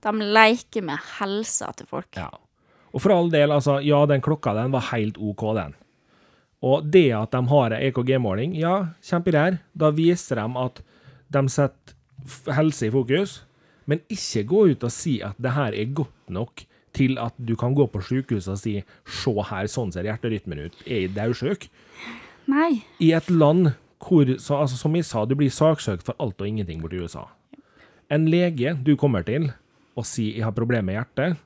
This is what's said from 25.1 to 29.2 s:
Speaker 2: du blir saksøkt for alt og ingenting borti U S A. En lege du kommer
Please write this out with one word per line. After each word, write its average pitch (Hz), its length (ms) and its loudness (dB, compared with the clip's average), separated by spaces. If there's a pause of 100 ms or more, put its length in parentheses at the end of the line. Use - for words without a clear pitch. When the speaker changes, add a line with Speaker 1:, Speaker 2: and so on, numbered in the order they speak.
Speaker 2:
du 131 100 0
blir 143 140 2
saksøkt 131 540 0
for - 160 -6
alt 104 220 -6
og 98 60 -4
ingenting 92 340 -6
borti 82 180 -6
U 87 60 -6
S 82 100 -10
A. - 100 -14 (840)
En 151 160 2
lege 165 560 0
du 147 140 6
kommer 117 260 2